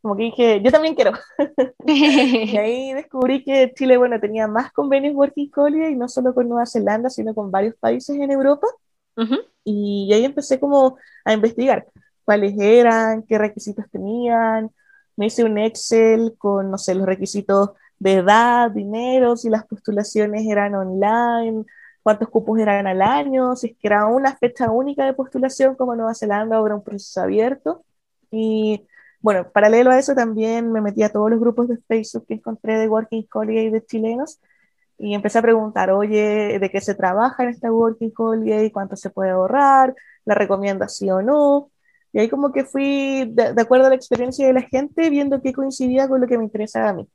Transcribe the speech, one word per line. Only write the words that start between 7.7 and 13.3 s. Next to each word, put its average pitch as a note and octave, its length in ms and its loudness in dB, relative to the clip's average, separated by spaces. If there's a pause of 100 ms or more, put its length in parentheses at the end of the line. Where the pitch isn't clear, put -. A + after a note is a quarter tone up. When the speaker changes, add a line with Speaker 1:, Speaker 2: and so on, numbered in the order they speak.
Speaker 1:
países B3 420 -4
en C#4 140 -4
Europa. C#4 360 0 (500)
Speaker 2:
Ujú. A3+ 200 -2 (260)
Speaker 1:
Y G3+ 500 -2
ahí A3+ 120 4
empecé C#4 340 -4
como C4+ 380 2 (280)
a A3 80 0
investigar A3+ 540 0 (360)
cuáles G#3 360 0
eran, A3+ 640 4
qué A3 140 -2